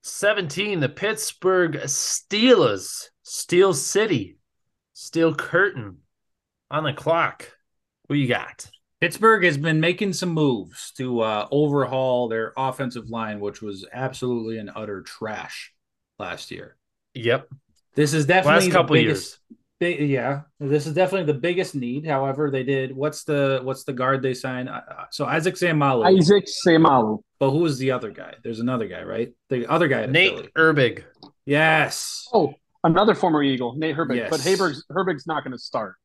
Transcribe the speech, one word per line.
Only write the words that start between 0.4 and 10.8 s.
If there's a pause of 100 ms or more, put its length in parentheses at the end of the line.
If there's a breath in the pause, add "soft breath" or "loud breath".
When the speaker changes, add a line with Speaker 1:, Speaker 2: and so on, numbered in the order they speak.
Speaker 1:
the
Pittsburgh (100)
Steelers. (160)
Steel
City. (560)
Steel
Curtain (720)
on
the
clock. (580)
Who
you
got? (340)
Speaker 2:
Pittsburgh
has
been
making
some
moves